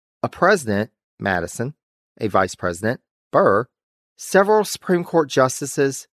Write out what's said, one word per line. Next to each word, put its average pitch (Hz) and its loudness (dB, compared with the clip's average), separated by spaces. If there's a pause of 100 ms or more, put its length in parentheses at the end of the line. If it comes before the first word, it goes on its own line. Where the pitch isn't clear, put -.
(220)
A - -2
president, 120 0 (280)
Madison, 101 -4 (440)
a 113 -4
vice 95 0
president, 95 -6 (280)
Burr, 127 2 (500)
several 202 2
Supreme - -4
Court 160 0
justices, 139 -2